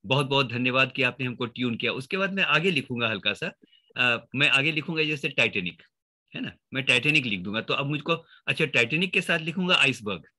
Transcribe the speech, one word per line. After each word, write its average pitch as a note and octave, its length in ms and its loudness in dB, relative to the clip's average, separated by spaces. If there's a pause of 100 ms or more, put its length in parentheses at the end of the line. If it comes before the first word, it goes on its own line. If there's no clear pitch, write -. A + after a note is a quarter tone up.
बहुत C3+ 220 2
बहुत C3+ 220 2
धन्यवाद B2+ 420 2
कि C3 120 -2
आपने B2 220 -2
हमको B2 200 -4
tune A#2+ 300 -2
किया।" A2+ 160 -2
उसके C3+ 260 -6
बाद F#3+ 160 -2
मैं F#3+ 100 -2
आगे D#3 280 2
लिखूंगा A#2+ 380 -2
हल्का G#2 240 -2
सा, E3 200 -6 (440)
अ, A#2+ 380 2
मैं C#3+ 140 4
आगे C#3 220 2
लिखूंगा D#3 320 -2
जैसे D3+ 260 -2
Titanic, G#2 540 -2 (520)
है - 60 -10
ना? - 100 -8 (220)
मैं C3 100 -2
Titanic C3+ 420 4
लिख G#2 140 -2
दूंगा। G2+ 220 -4
तो - 120 -2
अब C#3+ 120 0
मुझको, D3 280 0 (340)
अच्छा, D3 180 0
Titanic C#3+ 480 2
के F#3+ 80 2
साथ E3+ 180 0
लिखूंगा F3 360 0
Iceberg। A2+ 480 0 (160)